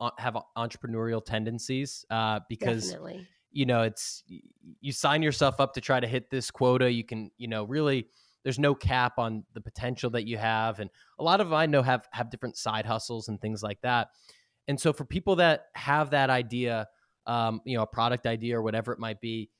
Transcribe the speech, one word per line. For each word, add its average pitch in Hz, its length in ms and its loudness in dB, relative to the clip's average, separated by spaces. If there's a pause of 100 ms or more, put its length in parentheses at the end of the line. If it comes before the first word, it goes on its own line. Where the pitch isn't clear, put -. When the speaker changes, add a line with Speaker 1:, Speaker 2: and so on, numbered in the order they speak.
Speaker 1:
uh, 120 160 -2
have 113 200 -4 (200)
entrepreneurial 113 640 -4
tendencies, 117 880 -4
uh, 110 400 0
because 113 400 -2
Speaker 2:
Definitely. 175 380 -12 (220)
Speaker 1:
you 139 160 -2
know, 120 180 4
it's, - 460 -4
y-, 87 120 -18 (400)
you 139 100 -6
sign 151 320 2
yourself 139 380 2
up 135 140 2
to 127 60 -4
try 131 200 2
to 120 60 -2
hit 120 220 -4
this 131 220 -4
quota. 127 400 4
You 117 140 -2
can, 110 320 -10
you 120 100 -10
know, 110 160 -2
really, 135 460 0 (340)
there's 131 160 -2
no 143 160 6
cap 127 440 2
on 110 340 -2
the 113 80 -12
potential 123 500 -4
that 113 160 -2
you 117 100 -4
have. 110 440 0
And 98 80 -8 (280)
a - 60 -6
lot 175 160 4
of 202 80 2
'em 160 60 0
I 156 120 4
know 147 160 4
have, 127 300 0
have 120 180 -6
different 123 280 -10
side 110 280 -2
hustles 113 440 -4
and 104 100 -6
things 107 240 -4
like 104 180 -6
that. 123 280 2 (580)
And 143 120 -2
so 160 120 4
for - 140 -6
people 185 320 0
that 165 380 4
have 147 340 0
that 135 200 4
idea, 120 580 0 (380)
um, 113 400 0
you 127 120 -2
know, 110 60 2
a 107 40 0
product 120 380 0
idea 117 320 0
or 113 40 0
whatever 110 300 -2
it 120 80 -6
might 107 220 -8
be, 113 280 -6 (100)